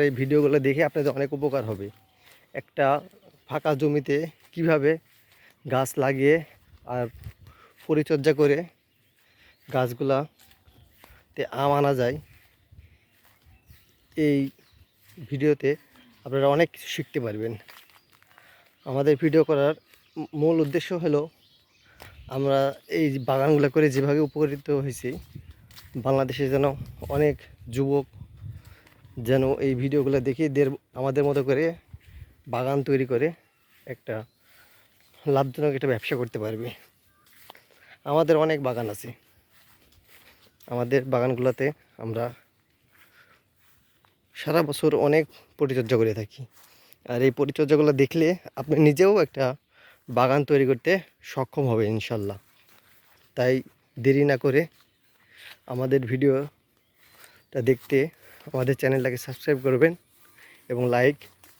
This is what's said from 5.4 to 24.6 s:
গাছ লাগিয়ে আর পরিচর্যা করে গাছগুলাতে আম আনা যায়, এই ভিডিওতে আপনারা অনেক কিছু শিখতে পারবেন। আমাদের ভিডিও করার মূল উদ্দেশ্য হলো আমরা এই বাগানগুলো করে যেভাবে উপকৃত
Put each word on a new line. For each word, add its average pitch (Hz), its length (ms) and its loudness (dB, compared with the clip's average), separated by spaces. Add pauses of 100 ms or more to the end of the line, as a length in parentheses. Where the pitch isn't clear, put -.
গাছ 127 160 0 (140)
লাগিয়ে 139 340 4 (580)
আর 123 100 -4 (840)
পরিচর্যা 151 540 0
করে 143 180 4 (1160)
গাছগুলাতে - 1700 -6 (200)
আম 143 160 2
আনা 143 220 2
যায়, 123 160 0 (2000)
এই 147 220 2 (920)
ভিডিওতে 143 420 0 (540)
আপনারা 135 300 0
অনেক 165 200 4
কিছু - 200 -16
শিখতে - 300 -8
পারবেন। 110 280 -6 (1400)
আমাদের 139 320 2
ভিডিও 160 280 4
করার 143 240 2 (680)
মূল 165 240 2
উদ্দেশ্য 147 260 -4 (140)
হলো 147 160 0 (1160)
আমরা 139 220 2 (400)
এই 160 80 2 (220)
বাগানগুলো 143 460 2
করে 156 200 4
যেভাবে 143 340 2
উপকৃত 143 400 -4 (140)